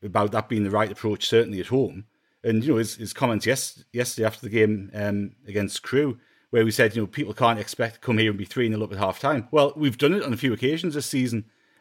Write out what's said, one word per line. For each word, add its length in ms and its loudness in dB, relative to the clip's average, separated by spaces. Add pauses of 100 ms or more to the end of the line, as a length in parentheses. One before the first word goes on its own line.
about 300 0
that 160 -2
being 160 0
the 60 -2
right 200 0
approach, 380 -4
certainly 320 2
at 80 -6
home. 360 0 (380)
And, 220 2
you 80 2
know, 60 4
his, 180 -2
his 160 -10
comments 340 0
yes-, 460 -2
yesterday 340 -2
after 140 -4
the 80 -12
game, 460 2
um, 380 -2 (140)
against 360 -4
Crewe, 360 0 (300)
where 160 4
we 60 2
said, 260 4
you 60 0
know, 40 -2
people 280 -6
can't 260 2
expect 360 -6
to 40 -20
come 180 0
here 120 2
and 80 -4
be 80 -8
three 220 -2
nil 140 -2
up 100 -8
at 60 -8
half 220 -2
time. 300 -2
Well, 260 4
we've 220 0
done 160 4
it 80 0
on 100 -4
a 60 -4
few 140 0
occasions 420 -2
this 120 -4
season, 380 -2 (360)